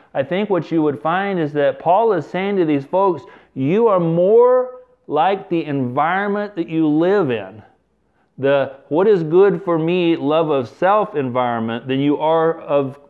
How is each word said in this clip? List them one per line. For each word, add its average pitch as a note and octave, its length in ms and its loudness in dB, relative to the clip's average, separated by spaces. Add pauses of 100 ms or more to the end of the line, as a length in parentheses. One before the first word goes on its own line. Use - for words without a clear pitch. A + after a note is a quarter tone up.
(140)
I C#3+ 100 -2
think G3 260 -4
what F3 220 -2
you E3 100 0
would D3 200 -2
find F#3 380 -2
is D3 140 -4
that C#3+ 240 0
Paul G3 360 2
is D3+ 120 -2
saying G3 320 -4
to F3 80 2
these C#3+ 200 0
folks, F3+ 380 0 (300)
"You E3+ 340 2
are F#3+ 120 2
more A3+ 840 2 (260)
like F3+ 420 0
the E3 160 -2
environment E3+ 880 -2
that E3+ 140 -6
you D#3+ 180 0
live E3 440 2
in, G#2 300 -8 (760)
the C#3 380 0 (140)
what F3 180 2
is F#3+ 160 4
good F3+ 400 4
for E3+ 140 0
me, E3+ 380 0
love D3+ 340 0
of C3+ 180 -2
self G3 480 0
environment, A#2+ 720 -4
than C3 120 -2
you C#3+ 180 2
are E3 440 0
of C#3+ 380 -2 (100)